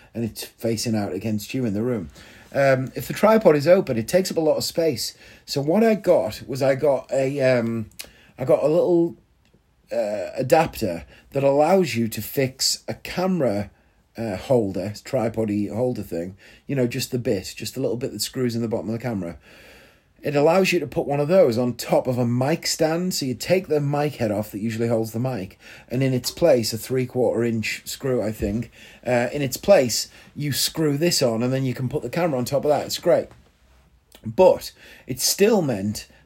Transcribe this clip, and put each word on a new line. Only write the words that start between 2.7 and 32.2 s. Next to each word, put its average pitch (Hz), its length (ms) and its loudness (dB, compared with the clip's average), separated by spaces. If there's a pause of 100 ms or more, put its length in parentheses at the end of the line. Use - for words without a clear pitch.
if - 120 -8
the 151 60 -6
tripod 208 420 6
is 143 120 0
open, 175 300 4
it 113 100 -2
takes 185 220 2
up 156 80 -8
a 165 40 2
lot 151 160 2
of 123 60 -4
space. 156 520 -2 (300)
So - 140 -6
what 165 240 2
I 220 120 4
got 120 520 2
was 131 140 -6
I 135 140 4
got 135 360 0
a, 135 300 0
um, 117 480 0 (480)
I 127 80 -8
got 147 180 4
a 139 40 4
little, 170 500 2 (760)
uh, 104 440 -4
adapter 117 720 0 (260)
that 135 120 -2
allows 147 520 4
you 117 140 0
to 110 120 -8
fix - 640 -4
a - 60 -6
camera, 143 800 -2 (440)
uh, 113 200 -6
holder, 101 580 -2 (100)
tripod-y 110 720 -2
holder 120 300 -4
thing. 92 340 -8 (300)
You 139 80 -6
know, 127 120 2
just 127 220 -6
the - 100 -4
bit, 110 380 -4
just - 160 -10
the - 80 -6
little 107 160 -2
bit 131 140 -6
that 104 100 -8
screws 123 340 -4
in 117 60 -4
the 117 60 -2
bottom 104 220 -4
of 110 40 -4
the 113 100 -8
camera. 95 340 -6 (840)
It 143 120 -2
allows 175 360 4
you 175 80 2
to 139 80 -4
put 160 180 -4
one 143 140 -2
of 143 80 0
those 151 320 4
on 123 160 0
top - 320 -2
of 123 100 -2
a 123 80 0
mic 127 400 0
stand. 170 480 0
So - 140 -4
you 123 80 -4
take 185 320 0
the 151 120 2
mic 147 360 -2
head 113 160 -2
off 104 200 -4
that 104 80 -8
usually 113 280 -2
holds 113 240 0
the 113 80 -6
mic, 120 400 -6 (300)
and 127 120 -2
in 135 100 2
its 127 200 -2
place, 131 420 2
a 113 40 -4
three-quarter 120 640 -2
inch 113 420 -4
screw, 127 360 -4
I 104 100 -2
think. 113 400 -4 (340)
Uh, 123 260 0
in 147 120 -4
its 131 140 -4
place, 143 500 2 (280)
you 147 160 -4
screw 147 460 0
this 165 240 0
on, 117 220 0
and 127 100 0
then 135 100 -2
you 127 120 -2
can 127 120 -4
put 147 140 -4
the 120 80 -8
camera 165 300 0